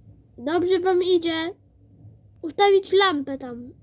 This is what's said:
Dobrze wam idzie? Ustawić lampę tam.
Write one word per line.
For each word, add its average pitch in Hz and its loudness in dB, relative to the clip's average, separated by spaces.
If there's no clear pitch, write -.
Dobrze 349 0
wam 370 2
idzie? 339 0
Ustawić 392 2
lampę 302 0
tam. 247 -14